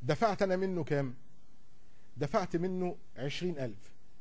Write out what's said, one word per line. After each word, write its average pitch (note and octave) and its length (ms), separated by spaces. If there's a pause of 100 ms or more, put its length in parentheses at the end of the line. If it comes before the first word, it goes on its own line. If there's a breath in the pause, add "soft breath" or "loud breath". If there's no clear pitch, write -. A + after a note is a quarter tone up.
دفعت F#3 400
أنا F#3 140
منه F#3 280
كام؟ C#3 300 (1040 soft breath)
دفعت E3+ 400
منه F3+ 400 (200)
عشرين C#3+ 420
ألف. A#2 340 (280)